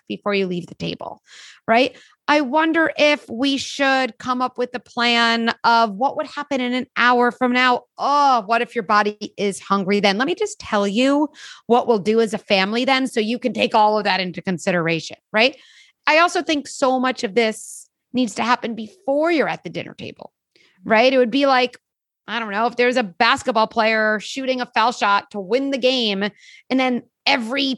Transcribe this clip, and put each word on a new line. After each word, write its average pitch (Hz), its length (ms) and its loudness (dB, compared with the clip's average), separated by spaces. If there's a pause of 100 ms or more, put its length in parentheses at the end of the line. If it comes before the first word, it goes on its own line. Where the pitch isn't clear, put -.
before 202 280 -4
you 196 100 0
leave 175 220 -6
the - 80 -20
table, - 480 -10 (440)
right? 240 300 2 (300)
I 294 140 4
wonder 311 580 0
if 294 280 2
we 269 300 -2
should 262 600 -2
come 254 200 -6
up 254 200 -4
with 247 160 -4
a 240 40 -10
plan 233 720 0 (120)
of 233 320 4
what 262 200 -2
would 294 120 -6
happen 285 340 -6
in 247 120 -2
an 254 120 -4 (100)
hour 240 360 4
from 247 200 -2
now. 254 340 2 (120)
Oh, 269 480 2
what 233 160 0
if 233 140 -6
your 226 80 -4
body 208 520 0
is 196 240 -4
hungry 196 400 0
then? 196 200 2
Let 269 80 0
me 359 80 -2
just 415 240 -6
tell 202 280 -2
you 277 400 2 (380)
what 233 220 2
we'll 226 120 4
do 214 220 2
as 220 140 -2
a - 20 -4
family 208 480 0
then, 262 220 2
so - 120 -4
you 214 200 -2
can 226 120 -2
take 220 220 0
all 214 240 4
of 202 60 -2
that 190 180 0
into 180 220 -8
consideration, 170 720 -2 (160)
right? 233 240 2 (480)
I 302 140 4
also 349 240 2
think 294 240 -2
so 262 320 0
much 254 240 -2
of 196 100 -6
this - 560 -4 (240)
needs 247 220 -2
to 226 80 -4
happen 233 320 -2
before 285 560 -2
you're 233 180 0
at 165 140 -8
the 175 80 -12
dinner - 240 -12
table, - 360 -16 (540)
right? 240 260 4
It 269 60 2
would 247 140 4
be 277 160 2
like, 254 300 2 (500)
I 214 120 -6
don't 220 120 -8
know, 220 160 0
if 233 100 -8
there's 247 200 2
a 247 60 2
basketball 226 640 0
player 220 540 0
shooting 262 400 -6
a 240 60 -6
foul 226 260 0
shot 202 380 0
to 208 80 -10
win 254 320 -2
the 277 60 -2
game, 233 460 0
and - 560 -6
then 254 240 0 (220)
every 269 520 -2